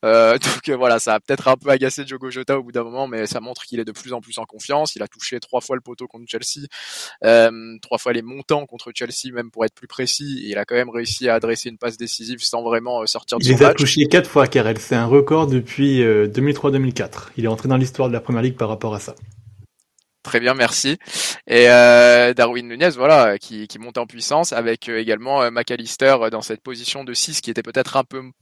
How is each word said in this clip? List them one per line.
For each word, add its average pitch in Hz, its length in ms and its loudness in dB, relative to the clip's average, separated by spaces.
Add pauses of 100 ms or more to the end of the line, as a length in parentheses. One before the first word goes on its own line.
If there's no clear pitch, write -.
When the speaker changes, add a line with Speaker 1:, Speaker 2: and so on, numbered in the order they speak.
Speaker 1:
Euh, 113 320 6
<laughs> - 20 -2
donc, - 300 -6
euh, 139 60 0
voilà, 123 220 2
ça 110 180 0
a 107 40 -2
peut-être 135 300 -2
un 131 80 4
peu 143 120 -8
agacé 135 360 0
Diogo 131 260 -12
Jota 131 260 -4
au 131 60 -6
bout 120 80 -18
d'un 120 120 -4
moment, 127 240 -8
mais 113 200 -6
ça 117 140 -8
montre 123 240 -16
qu'il 117 140 -8
est 113 60 -6
de 107 60 -14
plus 123 220 -14
en 120 80 -10
plus 117 180 -16
en 113 60 -10
confiance. 143 500 -4
Il 104 80 -8
a 104 40 -8
touché - 320 -12
trois - 200 -6
fois 131 160 -8
le 127 60 -8
poteau 123 260 -18
contre 117 200 -20
Chelsea, 139 400 -10 (580)
euh, 113 560 4
trois - 160 -8
fois 120 160 -4
les 117 100 -4
montants 139 420 -6
contre 120 300 -20
Chelsea, 123 380 -10
même 117 180 -10
pour 113 140 -4
être 110 100 -6
plus - 120 -20
précis. 135 580 -8
Et 104 60 -10
il 98 60 -6
a 101 80 -4
quand 120 100 -6
même 123 140 -2
réussi 117 400 -6
à 113 60 2
adresser 113 340 -2
une 113 80 -18
passe 113 200 -8
décisive 117 440 -10
sans 117 220 -4
vraiment, 117 380 -2
euh, 110 60 -6
sortir - 300 -4
de 120 60 -2
Speaker 2:
Il 127 60 2
Speaker 1:
son 127 80 6
Speaker 2:
les 139 60 8
a 147 40 8
Speaker 1:
match. 147 100 4
Speaker 2:
touchés 147 300 4
quatre 175 220 2
fois, 135 180 4
Karel. 113 320 0
C'est - 160 -4
un 117 100 0
record 143 420 4
depuis, 131 540 0
euh, 107 260 4
deux 110 140 -2
mille 143 140 0
trois 143 160 -2
deux 135 80 0
mille 131 140 -2
quatre. - 420 -10
Il 113 80 -4
est 113 60 0
entré 110 180 -4
dans 131 100 2
l'histoire 131 300 0
de 120 60 -2
la 117 80 -4
Première 120 200 -4
Ligue 127 160 -2
par 110 120 -2
rapport 107 260 -6
à 98 40 -8
ça. - 160 -14 (1080)
Speaker 1:
Très 117 180 -2
bien, 123 140 0
merci. 131 420 -2 (500)
Et, 120 220 8
euh, 120 640 8
Darwin 120 340 0
Nunez, 131 300 0
voilà, 127 400 4
qui, 107 320 -12
qui - 100 -18
monte 117 180 -12
en 120 80 -6
puissance 143 460 -4
avec, 117 380 -4
euh, 113 100 -4
également, 113 420 -2
euh, 120 100 0
McAllister, 120 680 0
euh, 113 100 -2
dans 110 120 -8
cette 110 200 -10
position 127 440 -12
de 123 80 -12
six 151 260 -4
qui - 100 -12
était 113 140 -6
peut-être 123 320 -4
un 135 80 2
peu 131 180 -12 (200)